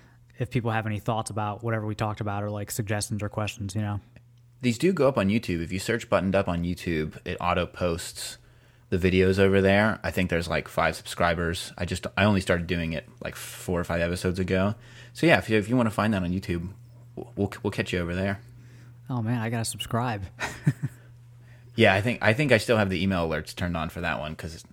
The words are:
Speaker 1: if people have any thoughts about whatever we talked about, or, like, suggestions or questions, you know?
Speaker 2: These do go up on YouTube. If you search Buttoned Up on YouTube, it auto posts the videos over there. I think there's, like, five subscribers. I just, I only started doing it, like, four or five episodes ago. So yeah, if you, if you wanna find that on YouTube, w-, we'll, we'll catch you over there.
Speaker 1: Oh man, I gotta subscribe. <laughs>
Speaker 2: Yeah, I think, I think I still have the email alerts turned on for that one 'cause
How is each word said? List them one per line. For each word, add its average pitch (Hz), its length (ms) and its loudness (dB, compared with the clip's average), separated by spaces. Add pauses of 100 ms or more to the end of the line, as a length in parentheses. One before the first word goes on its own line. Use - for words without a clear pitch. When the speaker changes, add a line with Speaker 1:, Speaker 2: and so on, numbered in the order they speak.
(380)
Speaker 1:
if 120 120 -4
people 117 200 -2
have 110 160 -2
any 107 120 -2
thoughts 110 320 -2
about 104 320 -4
whatever 113 240 -2
we 107 80 -4
talked 107 260 -2
about, 104 220 -2
or, 104 80 -4
like, 104 200 -6
suggestions 104 520 -4
or 104 60 -4
questions, 101 460 -6
you 107 80 -2
know? 104 180 -4 (600)
Speaker 2:
These 120 160 2
do 185 160 4
go 143 120 4
up 131 120 4
on 98 100 4
YouTube. 95 340 0
If 80 80 -6
you 92 80 -2
search 113 300 -2
Buttoned 95 260 2
Up 95 140 2
on 85 160 0
YouTube, 82 640 -2
it 90 160 -6
auto 87 240 2
posts - 720 -6 (500)
the 98 80 0
videos 92 420 4
over 98 220 6
there. 98 420 4
I 87 80 -2
think 92 200 0
there's, 85 180 0
like, 78 180 -2
five 82 300 0
subscribers. 85 800 -2
I 90 80 -4
just, 87 220 -4 (100)
I 98 80 4
only 104 160 6
started 87 260 2
doing 85 280 -2
it, - 120 -8 (160)
like, - 140 -8
four - 420 -6
or 85 60 -2
five 85 160 -2
episodes 87 380 -2
ago. 95 360 0 (380)
So - 140 0
yeah, 160 100 8
if 98 140 -4
you, 110 80 6
if 101 100 0
you 123 80 2
wanna 117 140 2
find 104 240 0
that 92 80 0
on 87 80 -2
YouTube, 90 400 -4 (460)
w-, - 200 -12
we'll, 101 160 -2 (100)
we'll 104 80 -2
catch - 220 -4
you 92 80 0
over 85 140 -4
there. 95 260 -2 (680)
Speaker 1:
Oh 123 140 -4
man, 117 180 -2
I 110 100 -4
gotta 117 140 -2
subscribe. 113 680 -4
<laughs> - 40 -20 (1400)
Speaker 2:
Yeah, 107 140 8
I 98 80 4
think, 113 220 -2
I 107 100 4
think 135 200 2
I 113 40 10
still 110 220 2
have 98 100 4
the 92 140 0
email 90 260 2
alerts 78 260 -4
turned 87 220 -4
on 80 140 -4
for 90 100 -8
that 80 180 -2
one 76 160 -6
'cause 82 380 -12